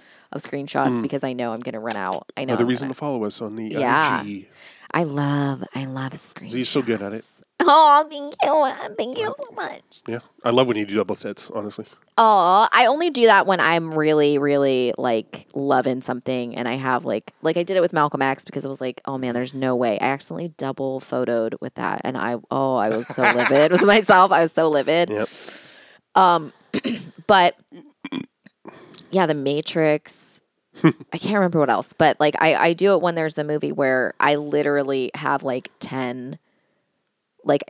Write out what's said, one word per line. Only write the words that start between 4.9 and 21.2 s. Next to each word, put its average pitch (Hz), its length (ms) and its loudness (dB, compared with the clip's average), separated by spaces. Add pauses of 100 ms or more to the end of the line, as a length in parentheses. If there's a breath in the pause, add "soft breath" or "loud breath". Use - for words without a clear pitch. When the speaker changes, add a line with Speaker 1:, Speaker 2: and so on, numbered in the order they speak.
Speaker 1:
I 170 100 -2
love, 143 600 -2 (100)
I 135 120 -8
love 131 300 -10
Speaker 2:
Z's - 540 -10
so 147 120 0
good 113 180 -2
Speaker 1:
screenshots. 101 60 -10
Speaker 2:
at 101 80 -10
it. 113 120 -12 (360)
Speaker 1:
Oh, 302 480 6
thank 294 240 -12 (100)
you. 262 540 0
Thank 508 220 -6
you 453 180 -4
so 523 180 -14
much. - 520 -14
Speaker 2:
Yeah. 117 120 -6 (240)
I 123 60 0
love 127 180 4
when 117 80 0
you 107 100 -2
do 101 100 -4
double 107 200 0
sets, - 380 -10
honestly. 104 320 -8 (320)
Speaker 1:
Aw, 208 560 6
I 254 140 6
only 320 220 0
do 247 180 4
that 196 200 6
when 185 140 2
I'm 165 300 2
really, 151 480 2
really, 139 580 2
like, 120 560 -4
loving 131 480 0
something 123 560 -6
and 123 100 -6
I 117 60 -4
have, 131 320 -4
like, 110 260 -6 (120)
like, 160 140 0
I 175 60 0
did 190 140 -4
it - 40 4
with 175 120 0
Malcolm 147 280 0
X 135 220 -2
because 139 220 -10
it - 20 -8
was 135 140 -12
like, 127 240 -6
"Oh, 135 140 -6
man, 127 160 -4
there's 127 180 -6
no 131 240 -2
way." 117 220 0
I - 80 -2
accidentally 160 500 -6
double 135 420 -6
photoed 120 640 -4